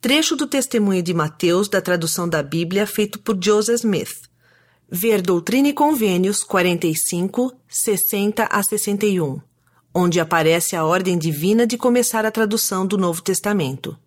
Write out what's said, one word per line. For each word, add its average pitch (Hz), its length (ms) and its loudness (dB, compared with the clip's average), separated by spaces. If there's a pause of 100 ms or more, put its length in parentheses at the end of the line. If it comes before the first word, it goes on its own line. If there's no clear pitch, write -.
Trecho 302 340 0
do 285 140 -4
Testemunho 208 520 0
de 175 140 -2
Mateus, 170 540 0
da 196 120 0
tradução 175 480 -2
da 156 140 0
Bíblia, 170 460 -2
feito 208 320 -2
por 214 200 -2
Joseph 208 360 2
Smith. 208 460 -2 (680)
Ver 202 320 0
Doutrina 190 460 2
e 285 40 0
Convênios, 214 680 2
quarenta 180 460 0
e 156 80 -2
cinco, 196 560 -2 (160)
sessenta 208 800 -2
a 196 180 -2
sessenta 208 420 -2
e 190 140 2
um, 147 200 -4 (540)
onde 175 240 2
aparece 165 560 2
a 165 100 0
ordem 180 320 2
divina 170 520 0
de 240 100 -2
começar 240 480 0
a 214 60 -2
tradução 214 520 -2
do 196 140 0
Novo 175 240 0
Testamento. 185 760 -2 (100)